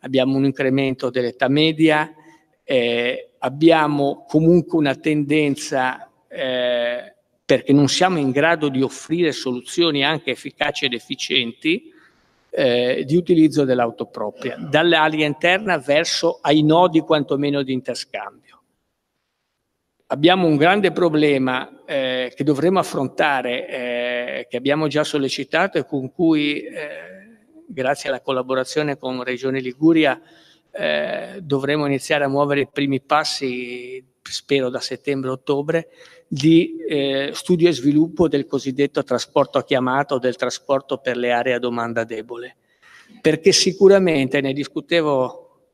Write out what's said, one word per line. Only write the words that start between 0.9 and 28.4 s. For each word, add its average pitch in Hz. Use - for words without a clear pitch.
dell'età 123
media, 151
eh, 120
abbiamo 147
comunque 160
una 143
tendenza, 143
eh, 123
perché 135
non 139
siamo 180
in 139
grado 151
di 131
offrire 160
soluzioni 139
anche 147
efficaci 147
ed 127
efficienti, 131
eh, 127
di 139
utilizzo 156
dell'auto 123
propria, 117
dall'area 156
interna 175
verso 160
ai 151
nodi 165
quantomeno 143
di 131
interscambio. 117
Abbiamo 170
un 151
grande 180
problema, 147
eh, 127
che -
dovremo 151
affrontare, 135
eh, 123
che -
abbiamo 143
già 147
sollecitato 151
e 135
con 131
cui, 151
eh, 180
grazie 139
alla 127
collaborazione 131